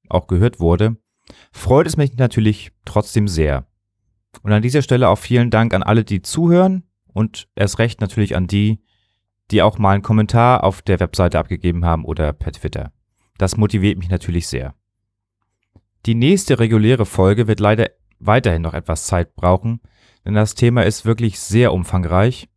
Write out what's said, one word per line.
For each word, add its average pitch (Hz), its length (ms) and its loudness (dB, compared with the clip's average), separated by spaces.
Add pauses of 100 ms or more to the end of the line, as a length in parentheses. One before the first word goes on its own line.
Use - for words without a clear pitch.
auch - 200 -2
gehört 95 320 0
wurde, 87 360 2 (540)
freut - 380 2
es 160 80 -6
mich 135 220 -2
natürlich 110 520 0 (140)
trotzdem - 420 -2
sehr. 76 400 -2 (800)
Und 104 80 0
an 104 100 2
dieser 131 200 0
Stelle 123 260 2
auch 101 100 2
vielen 120 320 0
Dank 113 240 2
an 95 80 0
alle, 110 220 2
die 98 180 -4
zuhören 180 640 2 (240)
und - 480 -6
erst 104 240 -2
recht 113 200 -2
natürlich 101 360 -2
an 92 100 -2
die, 104 340 0 (680)
die 104 100 2
auch 104 180 2
mal 98 160 2
einen 98 100 -2
Kommentar 117 580 2
auf 95 200 -2
der 92 180 -2
Webseite 87 400 0
abgegeben 87 440 -4
haben 82 200 0
oder 76 280 -4
per - 200 -10
Twitter. - 400 -10 (460)
Das 95 180 -2
motiviert 101 420 0
mich 87 100 -10
natürlich 87 380 -4
sehr. 65 300 -10 (1300)
Die 117 80 2
nächste 135 460 2
reguläre 113 460 2
Folge 104 420 2
wird 107 100 0
leider 107 320 2 (300)
weiterhin 104 420 0
noch 82 120 -6
etwas - 320 -6
Zeit 87 300 -4
brauchen, 95 440 0 (440)
denn 98 100 -4
das 107 220 0
Thema 120 260 2
ist 101 220 -2
wirklich 113 340 -2
sehr 117 340 2
umfangreich. 90 840 -2